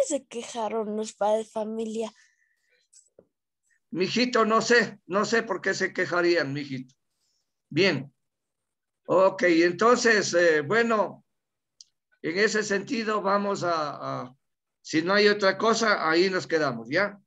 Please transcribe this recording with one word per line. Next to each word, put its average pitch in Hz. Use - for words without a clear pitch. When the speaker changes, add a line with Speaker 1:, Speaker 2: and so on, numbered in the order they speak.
Speaker 1:
se 294
quejaron 220
los 220
padres 214
de -
familia? 220
Speaker 2:
Mijito, 220
no 220
sé, 233
no 196
sé 226
por 185
qué 190
se 185
quejarían, 170
mijito. 139
Bien. 156
Ok, 190
entonces, 180
eh, 170
bueno, 208
en 165
ese 208
sentido 208
vamos 196
a, 143
a, 127
si 156
no 180
hay 208
otra 202
cosa, 214
ahí 170
nos 175
quedamos, 131
¿ya? 190